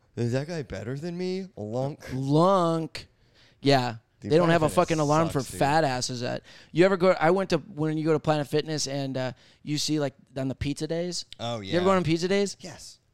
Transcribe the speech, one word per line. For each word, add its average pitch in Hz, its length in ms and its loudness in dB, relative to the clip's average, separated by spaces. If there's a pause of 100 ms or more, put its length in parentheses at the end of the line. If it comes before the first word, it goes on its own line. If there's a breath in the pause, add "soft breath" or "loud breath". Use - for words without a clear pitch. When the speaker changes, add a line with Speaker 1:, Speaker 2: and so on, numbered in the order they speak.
(180)
Speaker 1:
"Is 117 160 -2
that 139 160 -2
guy 165 140 -6
better 104 340 -8
than 170 200 -8
me? 185 380 -6
Lunk." 123 580 -6
Speaker 2:
Lunk. 165 920 2 (540 soft breath)
Yeah. 127 340 2 (260)
Speaker 1:
Dude, 139 100 -4
Speaker 2:
They 151 60 6
don't 170 120 4
have 165 140 4
a 151 40 2
Speaker 1:
Planet 139 40 0
Fitness - 40 -4
Speaker 2:
fucking 165 240 2
alarm 151 300 2
for 151 100 -2
Speaker 1:
sucks, 123 120 -6
dude. 90 80 -12
Speaker 2:
fat 147 260 4
asses 127 380 -4
at. 123 180 -6 (320 loud breath)
You 156 100 6
ever 190 140 4
go, 185 200 4
I 156 140 4
went 190 200 0
to, 175 80 2
when 156 380 -4
you 156 60 -4
go 160 80 2
to 151 80 4
Planet 151 280 0
Fitness 151 380 -2
and, 135 300 -6
uh, 131 160 -4 (320 soft breath)
you 147 140 -4
see, 151 240 -2
like, 139 120 -2 (220)
on 135 140 -4
the 123 60 -4
pizza 143 320 -4
days? 170 360 -4 (160)
Speaker 1:
Oh, 117 220 -6
Speaker 2:
You 95 100 -8
ever 170 80 2
Speaker 1:
yeah. 180 60 0
Speaker 2:
go 196 60 6
on 185 120 4
pizza 165 240 0
days? 196 320 0
Speaker 1:
Yes. - 380 -18 (160)